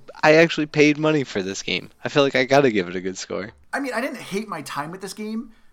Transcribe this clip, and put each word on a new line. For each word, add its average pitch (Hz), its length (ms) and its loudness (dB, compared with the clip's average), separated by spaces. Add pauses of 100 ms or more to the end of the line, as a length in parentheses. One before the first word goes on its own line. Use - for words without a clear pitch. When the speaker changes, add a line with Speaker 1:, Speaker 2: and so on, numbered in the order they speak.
(240)
Speaker 1:
I 151 120 6
actually 160 300 4
paid 151 320 4
money 151 260 0
for 104 200 -6
this 95 180 -8
game. - 300 -6 (120)
I 123 60 -6
feel 143 140 4
like 135 120 2
I 131 100 2
gotta 135 260 6
give 95 160 0
it 90 80 -8
a 92 60 -6
good 92 160 -8
score. 95 340 -10 (200)
Speaker 2:
I 262 80 -6
mean, 269 140 -8
I 220 80 -4
didn't 285 160 -8
hate 208 300 -8
my 165 160 -10
time 143 260 -8
with 185 120 -14
this 190 120 -12
game. 220 380 -10 (220)